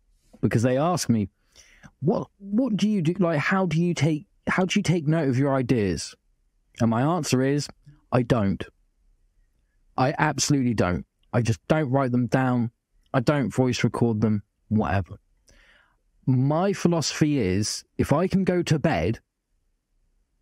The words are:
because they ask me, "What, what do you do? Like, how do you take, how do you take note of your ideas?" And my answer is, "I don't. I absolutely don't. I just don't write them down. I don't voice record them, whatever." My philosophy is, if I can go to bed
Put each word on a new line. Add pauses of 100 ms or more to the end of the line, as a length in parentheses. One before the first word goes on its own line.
(420)
because
they
ask
me, (680)
"What,
what
do
you
do?
Like,
how
do
you
take, (220)
how
do
you
take
note
of
your
ideas?" (640)
And
my
answer
is, (440)
"I
don't. (1300)
I
absolutely
don't. (280)
I
just
don't
write
them
down. (420)
I
don't
voice
record
them, (260)
whatever." (1080)
My
philosophy
is, (140)
if
I
can
go
to
bed (1200)